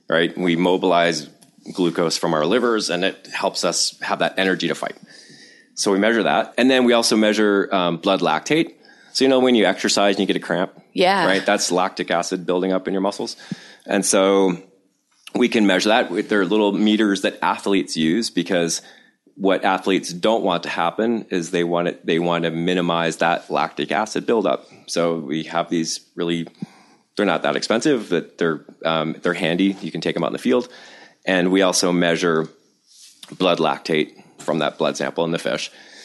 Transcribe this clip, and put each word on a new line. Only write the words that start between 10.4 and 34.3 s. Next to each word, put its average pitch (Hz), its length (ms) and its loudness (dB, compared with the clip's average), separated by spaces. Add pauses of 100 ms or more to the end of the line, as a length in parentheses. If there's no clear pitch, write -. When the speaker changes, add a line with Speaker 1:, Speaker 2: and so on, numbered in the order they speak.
Speaker 1:
cramp, 90 280 -2 (180)
Speaker 2:
Yeah. 180 340 2
Speaker 1:
right? 98 200 0
That's 104 260 0
lactic 90 400 -2
acid 87 340 -2
building 92 280 0
up 92 140 -2
in 92 60 -2
your 95 80 -2
muscles. 101 360 -6 (480)
And 98 200 -2
so 98 520 4 (760)
we 120 140 2
can 110 180 2
measure 92 240 2
that 113 220 2
with 98 160 -4
their 104 160 2
little 101 300 2
meters 107 480 2
that 104 200 -4
athletes 95 540 0
use, 92 340 0
because - 520 -2 (540)
what 95 280 0
athletes 92 480 0
don't 98 320 0
want 87 200 -2
to - 60 -8
happen 107 600 -2
is 85 220 -4
they 87 120 0
want 85 240 -2
it, - 180 -8
they 82 140 0
want 85 240 0
to 82 80 -2
minimize 85 680 -2
that 85 320 -2
lactic 76 420 -4
acid 107 340 -4
buildup. 95 420 0 (200)
So 85 320 0
we 78 240 -6
have 85 260 -4
these 80 320 -4 (140)
really, 85 300 -2 (720)
they're 101 100 0
not 82 180 0
that 71 120 0
expensive, 120 540 0
but 82 280 -2
they're, 80 280 -2 (180)
um, 80 400 0
they're 87 100 0
handy. 87 480 0
You 82 100 -8
can 82 100 -8
take 82 160 -4
'em 82 80 -2
out - 20 -2
in - 60 -4
the - 60 -8
field. 123 280 0 (580)
And 92 280 2
we 95 80 4
also 90 320 2
measure 85 560 2 (840)
blood 82 280 0
lactate 78 520 -2 (280)